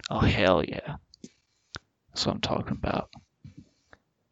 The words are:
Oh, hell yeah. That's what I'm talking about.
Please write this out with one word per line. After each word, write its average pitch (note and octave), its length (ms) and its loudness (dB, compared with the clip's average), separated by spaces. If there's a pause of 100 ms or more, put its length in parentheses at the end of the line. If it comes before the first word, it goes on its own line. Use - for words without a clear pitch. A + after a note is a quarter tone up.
Oh, G#2+ 120 -2
hell F#2 420 6
yeah. - 340 -6 (1120)
That's - 160 -4
what G2+ 80 0
I'm - 80 -6
talking - 320 -2
about. - 360 -4 (1200)